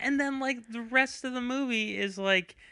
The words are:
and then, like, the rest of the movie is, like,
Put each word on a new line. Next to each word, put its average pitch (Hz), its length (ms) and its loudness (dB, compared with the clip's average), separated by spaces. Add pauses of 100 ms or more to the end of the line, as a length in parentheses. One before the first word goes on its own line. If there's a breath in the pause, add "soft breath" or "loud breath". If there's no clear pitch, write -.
and 277 180 2
then, 277 200 0
like, 254 300 -2
the 233 120 -6
rest 262 440 2
of 254 80 -4
the 254 80 -2
movie 240 560 0
is, 196 200 -2
like, 190 380 2 (160 soft breath)